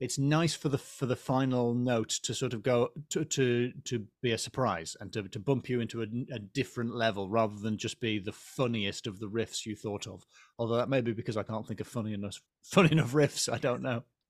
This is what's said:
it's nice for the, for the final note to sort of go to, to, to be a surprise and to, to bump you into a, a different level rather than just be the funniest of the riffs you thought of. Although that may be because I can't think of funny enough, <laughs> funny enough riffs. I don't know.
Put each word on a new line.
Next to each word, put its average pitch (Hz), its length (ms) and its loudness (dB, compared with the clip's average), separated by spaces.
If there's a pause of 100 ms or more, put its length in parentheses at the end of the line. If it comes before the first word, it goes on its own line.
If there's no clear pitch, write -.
it's 127 180 -4
nice 151 360 4
for - 140 -2
the, 135 100 2
for - 280 -6
the 123 100 2
final 127 580 2
note 120 340 2 (160)
to 120 100 -4
sort 127 200 -2
of 107 100 -6
go 123 260 4 (200)
to, 185 140 0
to, 123 480 2 (120)
to 113 200 -4 (160)
be 120 120 2
a 110 60 2
surprise 101 600 -2
and 98 120 -12
to, 110 160 -4
to 110 100 -10
bump 123 300 0
you 123 120 0
into 113 220 -4
a, 110 40 -4 (280)
a 113 60 -6
different 120 540 -4
level 107 360 0
rather 110 260 2
than 104 220 -2
just - 220 -6
be 110 200 0
the 98 120 -8
funniest 117 760 -2
of 98 140 -8
the 110 80 -8
riffs 107 360 -4
you 107 120 -6
thought 104 320 -6
of. 95 160 -14 (340)
Although 117 180 0
that 120 120 2
may 135 120 4
be 120 120 0
because 110 240 -4
I 101 80 -2
can't 110 220 -6
think 107 140 -6
of 104 80 -6
funny 107 260 -4
enough, 101 260 -8 (120)
<laughs> - 120 -20
funny 170 280 8
enough 151 200 2
riffs. 143 400 4
I 117 60 -2
don't 123 240 0
know. 123 200 -2 (280)